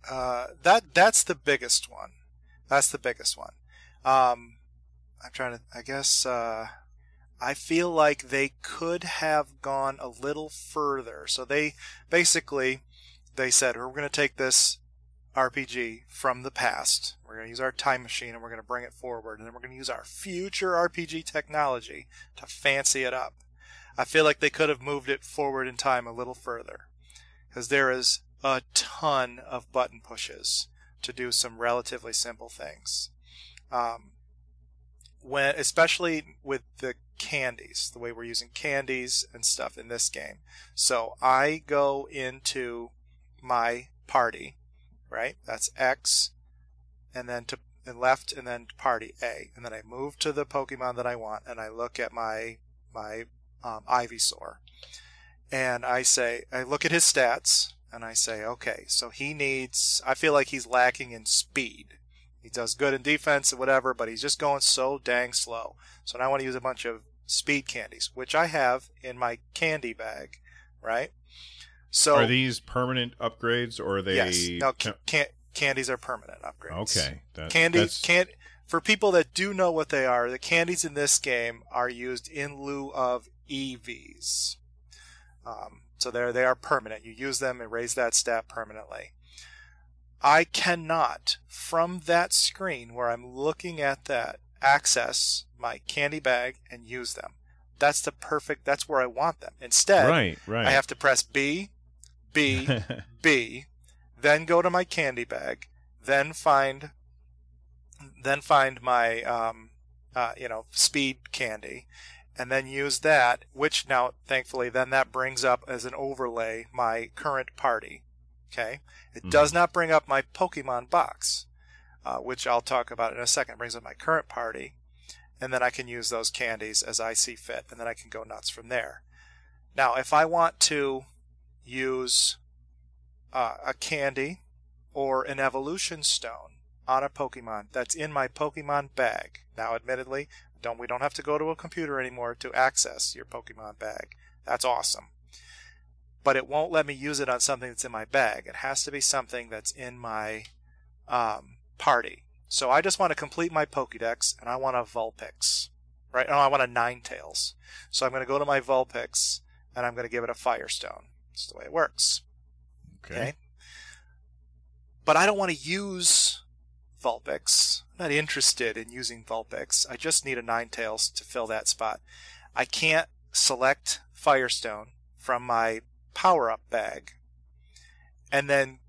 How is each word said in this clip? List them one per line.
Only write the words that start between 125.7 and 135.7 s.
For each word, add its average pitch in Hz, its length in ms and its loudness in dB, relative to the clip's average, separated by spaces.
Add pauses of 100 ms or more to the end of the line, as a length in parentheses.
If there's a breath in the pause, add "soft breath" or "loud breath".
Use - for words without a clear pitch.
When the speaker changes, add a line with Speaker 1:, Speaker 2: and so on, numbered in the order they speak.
Speaker 1:
use 120 220 -6
those 117 200 -2
candies 110 520 -4
as 113 180 -4
I 113 140 -2
see 113 220 0
fit, 123 340 -10
and 117 100 -18
then 117 80 -6
I 117 60 -4
can 113 160 -16
go 110 140 -12
nuts 110 260 -10
from 117 200 -14
there. 120 340 -4 (720 soft breath)
Now, 127 200 4
if 131 180 0
I 156 120 8
want 165 360 2
to 139 440 0 (580)
use, 127 760 0 (920)
uh, 123 240 -2 (100)
a 131 80 -4
candy 139 680 -4 (520)
or 135 300 0
an 135 160 -6
evolution 139 640 -2